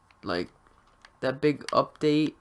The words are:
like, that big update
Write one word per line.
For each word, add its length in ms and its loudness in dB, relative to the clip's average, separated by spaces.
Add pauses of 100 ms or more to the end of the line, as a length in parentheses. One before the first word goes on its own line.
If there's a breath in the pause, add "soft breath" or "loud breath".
(240)
like, 260 -4 (720)
that 200 -4
big 260 0
update 720 0